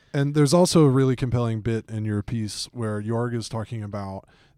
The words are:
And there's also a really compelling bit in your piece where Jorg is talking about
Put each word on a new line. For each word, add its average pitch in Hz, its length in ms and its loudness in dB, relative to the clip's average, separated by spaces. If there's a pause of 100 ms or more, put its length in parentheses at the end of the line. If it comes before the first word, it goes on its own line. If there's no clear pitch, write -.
(140)
And 143 220 0
there's 147 180 4
also 175 320 6
a 139 40 8
really 131 260 4
compelling 120 460 -2
bit 113 280 -2
in 107 160 -6
your 104 160 -2
piece 107 500 -6
where 107 300 -6
Jorg 117 340 -4
is 110 140 -6
talking 113 340 -8
about 101 420 -10 (320)